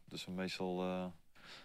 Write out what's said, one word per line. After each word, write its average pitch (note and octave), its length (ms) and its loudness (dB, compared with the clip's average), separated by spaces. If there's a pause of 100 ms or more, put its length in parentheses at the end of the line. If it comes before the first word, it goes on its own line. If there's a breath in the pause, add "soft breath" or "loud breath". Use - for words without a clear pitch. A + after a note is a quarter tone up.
Dus - 220 -6
meestal, F#2 560 2
eh, F#2 220 4 (600 loud breath)